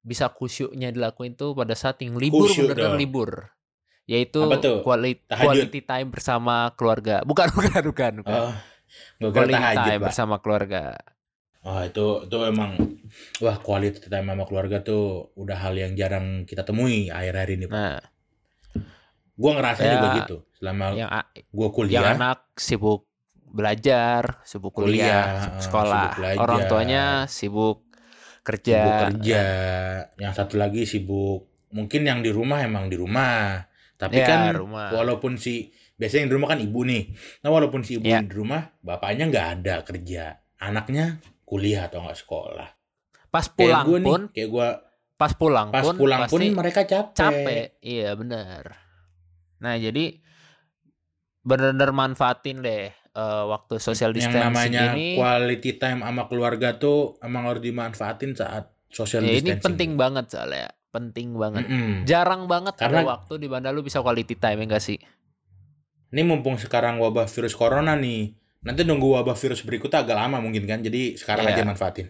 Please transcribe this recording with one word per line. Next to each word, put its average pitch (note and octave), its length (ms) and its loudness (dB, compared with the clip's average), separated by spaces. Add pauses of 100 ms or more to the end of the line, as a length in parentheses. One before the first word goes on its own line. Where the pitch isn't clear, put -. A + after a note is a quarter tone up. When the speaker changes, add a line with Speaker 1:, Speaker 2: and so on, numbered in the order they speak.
Speaker 1:
bisa A#2+ 280 -4
khusyuknya B2+ 640 -6
dilakuin A#2+ 440 -6
tuh C#3+ 180 -6
pada A#2+ 200 -2
saat C3 280 -4
yang A#2+ 160 -6
libur, D3+ 320 4
Speaker 2:
Khusyuk C#3 180 4
Speaker 1:
bener-bener A2 240 0
Speaker 2:
dong. C#3+ 80 0
Speaker 1:
libur. C3 320 -2 (760)
Yaitu A#2+ 380 0
Speaker 2:
Apa D3 160 4
tuh? B2 240 2
Speaker 1:
quali-, B2 400 0
Speaker 2:
Tahajud? B2 240 2
Speaker 1:
quality C#3 340 4
time C3 300 -6
bersama A#2+ 460 0 (180)
keluarga. A2 480 2
Bukan, D3+ 300 4
<laughs> - 40 0
bukan, G3 280 4
bukan, C3 340 0
bukan. G#2 160 -4
Speaker 2:
Oh, A#2+ 180 0 (680)
gua G#2+ 100 0
kira - 80 -
Speaker 1:
Quality B2 160 6
Speaker 2:
tahajud, A#2 300 2
Speaker 1:
time G#2+ 160 2
Speaker 2:
Pak. G2 80 -2
Speaker 1:
bersama G#2+ 300 0
keluarga. G2+ 440 -2 (800)
Speaker 2:
Oh, F#2+ 180 -6
itu, G2 260 -2 (180)
itu F#2+ 180 -6
emang, A2 280 0 (680)
wah, A2+ 180 2
quality G2+ 460 -2
time G2 240 -4
sama F#2+ 180 -4
keluarga G2 360 -2
tuh G#2 240 0 (300)
udah G2 220 -8
hal F#2+ 200 -2
yang F#2+ 180 -4
jarang F#2+ 480 -2
kita - 220 -8
temui A2 420 0
akhir-akhir F#2 460 -4
ini, F#2 140 -4
Pak. G2+ 100 -6
Speaker 1:
Nah. F#2 240 -4 (1300)
Speaker 2:
Gua C#3+ 220 2
ngerasa A#2+ 260 0
Speaker 1:
Ya, A2+ 140 4
Speaker 2:
juga B2+ 140 4 (100)
gitu. F#2+ 180 -6 (160)
Selama G2 400 -6
Speaker 1:
yang A2 160 -4
a-, - 160 -4 (240)
Speaker 2:
gua G#2 220 -2
kuliah. A2+ 340 2
Speaker 1:
yang A2 140 4
anak B2+ 360 -2
sibuk G#2 520 0 (380)
belajar, A#2 1000 2
sibuk G2 300 -12
kuliah, G#2 180 0
Speaker 2:
Kuliah, G#2 340 4 (140)
Speaker 1:
sibuk G2 140 -6
Speaker 2:
heeh, F#2+ 100 -8
Speaker 1:
sekolah. G#2 400 2
Speaker 2:
sibuk F#2 160 -2
belajar. F#2+ 240 0
Speaker 1:
Orang A#2 220 4
tuanya A2+ 400 2 (220)
sibuk G#2+ 500 0 (640)
kerja, A2 340 0
Speaker 2:
Sibuk G#2+ 240 6
kerja. G#2+ 400 2
Speaker 1:
kan. F#2 800 -2
Speaker 2:
Yang G2+ 160 -4
satu G2 220 -4
lagi G#2 280 0
sibuk, G2 560 -2 (300)
mungkin G#2+ 320 -2
yang B2+ 180 0
di A2+ 80 0
rumah A#2+ 320 0
emang G#2+ 260 -2
di F#2 100 -4
rumah. G#2 640 0 (320)
Tapi - 240 0
Speaker 1:
Ya, C3 80 4
Speaker 2:
kan D#3+ 140 6 (120)
Speaker 1:
rumah. G#2 380 -6
Speaker 2:
walaupun A#2+ 460 -2
si, A#2 320 -6 (260)
biasanya B2+ 320 0
yang B2+ 40 0
di C3+ 60 4
rumah C#3 140 2
kan D3+ 100 2
ibu A2 220 -2
nih. B2 200 2 (360)
Nah, D3 120 -2
walaupun D3 320 4
si G#2 120 -8
ibu A2 100 -4
Speaker 1:
Ya. A2+ 140 6
Speaker 2:
di G#2 120 -2
rumah, A#2+ 360 -4 (120)
bapaknya G2+ 480 -4
nggak A2+ 280 2
ada F2+ 280 -4
kerja. F2 420 -10 (340)
Anaknya C3 600 -4 (220)
kuliah G2+ 440 -2
atau E2+ 140 -10
nggak D#2+ 180 -12
sekolah. - 500 -12 (600)
Speaker 1:
Pas E3 180 -2
Speaker 2:
Kayak - 120 -12
Speaker 1:
pulang D3+ 280 8
Speaker 2:
gua E3+ 120 6
nih, F#3 80 2
Speaker 1:
pun, E3 220 4
Speaker 2:
kayak A2 220 -6
gua, A#2+ 180 2 (460)
Speaker 1:
pas D3+ 180 2
pulang B2+ 380 4
Speaker 2:
pas C3+ 120 2
Speaker 1:
pun E3 160 2
Speaker 2:
pulang C3+ 280 6
pun D3+ 120 2
Speaker 1:
pasti G3+ 120 4
Speaker 2:
mereka F3+ 320 2
capek. G3 320 0
Speaker 1:
capek. C#3 520 2 (120)
Iya, A2+ 360 -4
benar. G#2 500 -10 (920)
Nah, A#2 180 -4
jadi A#2 420 -2 (1200)
bener-bener C3+ 520 2
manfaatin C3 680 -2
deh, G#2+ 300 -4
eh, G#2+ 560 -6
waktu G#2+ 320 -6
social A2 320 0
Speaker 2:
Yang A2+ 80 -2 (100)
Speaker 1:
distancing A#2+ 160 2
Speaker 2:
namanya A#2+ 460 2
Speaker 1:
ini. D#3+ 240 -2
Speaker 2:
quality B2 600 2
time B2+ 240 -2
sama A#2+ 260 -4
keluarga A#2+ 480 0
tuh C#3+ 240 2 (220)
emang A#2+ 260 -6
harus A#2+ 140 -4
dimanfaatin A#2 760 -6
saat - 360 -6 (180)
social A2+ 340 -2
Speaker 1:
Ya, A2 100 2
ini B2 60 4 (140)
Speaker 2:
distancing. G2+ 120 -4
Speaker 1:
penting E3+ 300 0
banget C3 340 0
soalnya, C2+ 380 -8 (220)
penting A#2+ 460 -10
banget. G#2+ 300 -2
Speaker 2:
Mm-mm. A2+ 400 -2
Speaker 1:
Jarang F3 420 2
banget F3+ 300 -2
Speaker 2:
Karena B2+ 240 2
Speaker 1:
ada C#3+ 120 0
waktu A2+ 240 -10
di D3 100 -8
mana C3 240 -4
lu D3 100 -4
bisa C#3+ 180 -4
quality A#2+ 360 0
time, G#2+ 260 0
ya A2 80 -4
nggak G#2+ 160 2
sih? G#2+ 140 -6 (1120)
Speaker 2:
Ini C#3+ 120 0
mumpung C3+ 340 2
sekarang A#2 420 0
wabah A2+ 280 2
virus A#2 280 -4
corona C#3+ 400 2
nih, A#2 400 -2 (260)
nanti C3 220 -2
nunggu C#3+ 300 4
wabah B2 220 2
virus B2 280 -4
berikutnya A#2 380 -2
agak A#2 160 0
lama B2 220 0
mungkin A2 260 -4
kan, G#2+ 160 -4
jadi A#2+ 360 -4
sekarang A2 300 0
Speaker 1:
Iya. G#2+ 100 4
Speaker 2:
aja A2+ 80 2
manfaatin. F#2+ 460 -4